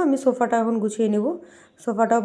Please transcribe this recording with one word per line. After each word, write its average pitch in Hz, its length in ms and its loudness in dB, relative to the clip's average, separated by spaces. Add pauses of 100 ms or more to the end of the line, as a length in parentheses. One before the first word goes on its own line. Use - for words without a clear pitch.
আমি 269 200 2
সোফাটা 240 380 2
এখন 233 200 0
গুছিয়ে 214 320 -2
নিব, 214 120 0 (560)
সোফাটাও 226 420 2